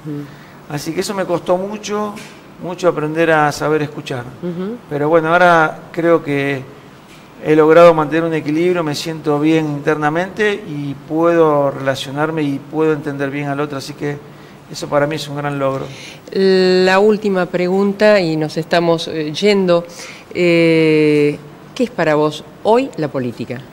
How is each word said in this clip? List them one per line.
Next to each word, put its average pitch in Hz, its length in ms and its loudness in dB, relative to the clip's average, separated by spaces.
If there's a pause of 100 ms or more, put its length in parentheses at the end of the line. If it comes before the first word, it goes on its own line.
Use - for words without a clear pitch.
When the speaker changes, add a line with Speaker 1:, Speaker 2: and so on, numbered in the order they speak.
Speaker 1:
Mm. - 680 -14
Speaker 2:
Así 147 200 -8
que 170 80 -4
eso 196 140 -4
me 190 120 -4
costó 180 320 0
mucho, 208 560 -6 (480)
mucho 175 260 -2
aprender 156 440 0
a 151 200 4
saber 151 300 0
escuchar. 143 420 -8 (180)
Speaker 1:
Ujú. 185 340 -8 (120)
Speaker 2:
Pero 147 200 -2
bueno, 160 240 2
ahora 170 460 4 (140)
creo 165 300 2
que 139 400 -4 (840)
he 156 100 2
logrado 160 400 8
mantener 160 300 -2
un 165 100 -2
equilibrio, 160 480 0
me 147 140 -4
siento 156 420 -4
bien 156 280 2
internamente 156 880 -2
y 147 400 -8 (140)
puedo 160 640 4
relacionarme 135 720 -4
y 139 160 -2
puedo 156 340 0
entender 143 380 -4
bien 143 180 -6
al 139 120 -4
otro, 147 180 -4
así 135 160 -12
que 147 220 -6 (560)
eso 156 160 -10
para 143 180 2
mí 151 100 -4
es 147 120 -10
un 143 80 -10
gran 143 220 -4
logro. 139 280 -2 (460)
Speaker 1:
La 185 640 4
última 202 480 2
pregunta, 196 760 2
y 160 160 -2
nos 156 200 -4
estamos, 170 520 0
eh, 156 240 -6
yendo. 180 540 2 (480)
Eh, 156 1040 4 (380)
¿qué 247 80 -2
es 226 60 -4
para 156 260 0
vos 151 260 -2 (220)
hoy 247 320 2
la 156 120 -4
política? 123 520 -8 (120)